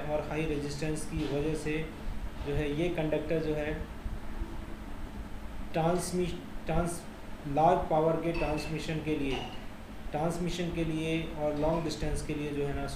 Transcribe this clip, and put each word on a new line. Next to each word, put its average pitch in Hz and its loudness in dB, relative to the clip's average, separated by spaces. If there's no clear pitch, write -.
और 151 0
हाई 151 0
रेजिस्टेंस 151 -2
की 156 0
वजह 151 2
से 151 0
जो 143 0
है 147 2
ये 175 4
कंडक्टर 156 2
जो 151 2
है 147 0
ट्रांसमि-, 170 2
ट्रांस-, 170 2
लार्ज 165 8
पावर 160 6
के 165 2
ट्रांसमिशन 156 0
के 151 2
लिए, 135 0
ट्रांसमिशन 170 0
के 165 0
लिए 160 0
और 151 2
लॉन्ग 160 4
डिस्टेंस 147 0
के 151 -2
लिए 147 -2
जो 143 0
है 139 0
ना 139 0